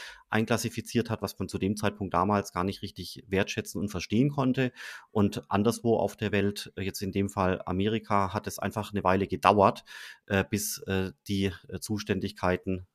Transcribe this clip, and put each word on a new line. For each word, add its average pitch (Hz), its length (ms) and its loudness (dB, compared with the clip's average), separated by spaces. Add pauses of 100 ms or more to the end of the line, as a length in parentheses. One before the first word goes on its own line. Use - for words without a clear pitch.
(300)
einklassifiziert 110 800 0
hat, 110 120 -2
was - 180 -6
man 95 80 -2
zu - 100 -4
dem 101 200 2
Zeitpunkt 98 360 -2
damals 98 380 2
gar 90 140 -2
nicht 98 160 -4
richtig - 480 -12
wertschätzen 98 500 0
und 101 80 -2
verstehen 110 440 2
konnte. 127 420 0 (380)
Und 104 380 0
anderswo 113 460 2
auf 98 220 0
der 101 160 -2
Welt, 101 420 0
äh, 95 60 -8
jetzt 95 200 -6
in 95 120 -4
dem 98 160 2
Fall 92 360 0
Amerika, 101 680 0
hat 104 140 -4
es - 120 -10
einfach 101 320 -4
eine 98 140 -2
Weile 95 220 4
gedauert, 101 580 6 (400)
äh, 98 180 2
bis, - 440 -4
äh, 95 260 0 (160)
die, 98 240 0 (160)
äh, 92 100 -8
Zuständigkeiten, 95 1160 -2